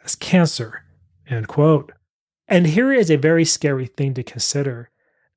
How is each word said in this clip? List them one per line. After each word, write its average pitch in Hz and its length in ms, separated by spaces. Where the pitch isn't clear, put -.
is - 120
cancer, - 680
end 113 200
quote. 147 440
And 175 200
here 240 240
is 220 180
a 151 60
very 160 280
scary 139 420
thing 139 280
to 123 80
consider, 123 680